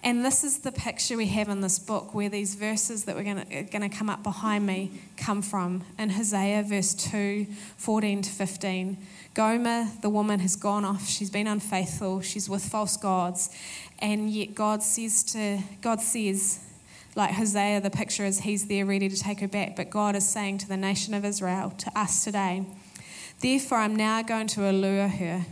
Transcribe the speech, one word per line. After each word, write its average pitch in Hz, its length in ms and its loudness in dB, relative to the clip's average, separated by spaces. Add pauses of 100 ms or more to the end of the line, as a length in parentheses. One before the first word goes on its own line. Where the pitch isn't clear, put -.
And 240 200 4
this 262 180 4
is 277 160 0
the 262 140 -4
picture - 440 -2
we 220 120 2
have 208 200 2
in 196 120 0
this 185 180 2
book, - 340 -4
where 208 160 0
these 202 280 -2
verses 214 480 -2
that - 100 -4
we're - 80 -4
gonna, 202 320 -2
are 139 80 -4
gonna 208 260 -2
come 208 220 -2
up - 140 -6
behind 208 420 0
me 190 240 0 (260)
come 202 260 -2
from. 185 420 -2 (120)
In 214 140 0
Hosea 202 540 2
verse 202 280 2
two, 202 540 0 (300)
fourteen 208 460 2
to 196 60 -2
fifteen, 190 680 -2 (340)
Gomer, 233 580 2 (100)
the 208 100 2
woman, 208 300 4
has 185 160 2
gone 208 280 2
off. 196 240 -2
She's 196 220 -2
been 208 160 0
unfaithful. 196 760 0
She's 196 280 -4
with 196 160 -2
false 214 320 0
gods. 180 520 0 (520)
And 214 280 2
yet 208 280 -2
God 214 260 2
says 226 400 2
to, 202 380 0 (200)
God 226 200 0
says, 202 580 0 (560)
like 202 200 2
Hosea, 202 460 4
the 196 80 0
picture - 360 -2
is 196 160 2
he's 202 260 0
there 196 180 2
ready 196 240 2
to 196 80 -2
take 202 220 -2
her 202 80 -2
back. 196 300 -2
But 180 120 -4
God 208 280 2
is 196 120 2
saying 196 300 0
to 196 100 -6
the 190 80 -2
nation 196 380 0
of 202 100 0
Israel, 190 540 0
to - 180 -6
us - 280 2
today, 190 420 0 (720)
"Therefore 262 400 4
I'm 214 160 4
now 214 280 4
going 220 260 0
to 202 200 2
allure 196 380 4
her. 185 460 0